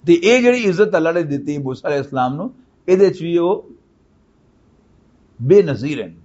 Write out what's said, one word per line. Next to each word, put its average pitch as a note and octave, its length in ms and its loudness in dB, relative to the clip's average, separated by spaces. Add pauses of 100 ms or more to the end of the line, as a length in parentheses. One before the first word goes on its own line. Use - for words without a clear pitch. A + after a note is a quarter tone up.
ਤੇ E3+ 80 6
ਇਹ G#3+ 280 4
ਜਿਹੜੀ B3 180 4
ਇੱਜ਼ਤ F#3+ 380 0
ਅੱਲਾਹ E3 160 0
ਨੇ F3 100 -2
ਦਿੱਤੀ C#3+ 340 -6
ਮੂਸਾ C3 300 -8
ਅਲੈਹਿਸਲਾਮ C3 480 -4
ਨੂੰ, F#3+ 180 -10 (340)
ਇਹਦੇ F#3 220 2
'ਚ - 140 -8
ਵੀ E3+ 140 -2
ਉਹ F#3 320 -2 (1700)
ਬੇਨਜ਼ੀਰ C#3 640 2
ਹਨ। E2 200 -20